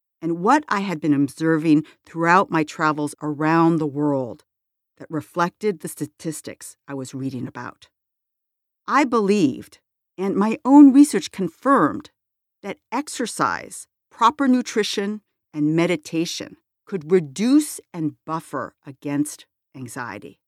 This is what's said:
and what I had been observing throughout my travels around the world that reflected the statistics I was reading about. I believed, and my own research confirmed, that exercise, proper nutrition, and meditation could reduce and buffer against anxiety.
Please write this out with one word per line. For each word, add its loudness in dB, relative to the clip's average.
and -4
what 2
I -2
had -6
been 2
observing 0
throughout 2
my 0
travels -4
around 2
the -2
world -4
that -20
reflected -4
the -12
statistics -12
I -12
was -10
reading -8
about. -16
I 2
believed, 0
and -4
my 0
own 10
research 4
confirmed, -2
that -14
exercise, -6
proper 2
nutrition, -2
and 0
meditation -4
could -8
reduce 0
and -6
buffer -10
against -6
anxiety. -14